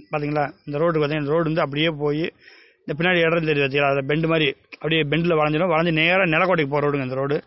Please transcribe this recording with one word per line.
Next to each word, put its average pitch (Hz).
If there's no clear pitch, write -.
பாத்தீங்களா, 147
இந்த 147
ரோடு 160
பார்த்தீங்கன்னா, 151
இந்த 143
ரோடு 165
வந்து 160
அப்படியே 147
போய் 147
இந்த -
பின்னாடி 175
இடம் 165
தெரியுது 147
பார்த்தீங்களா, 139
அதுல 139
பெண்டு 151
மாதிரி 160
அப்படியே 160
பெண்டுல 165
வளைஞ்சிடும். 151
வளைஞ்சு 165
நேரா 170
நிலக்கோட்டைக்கு 165
போற 143
ரோடுங்க 143
இந்த 127
ரோடு. 139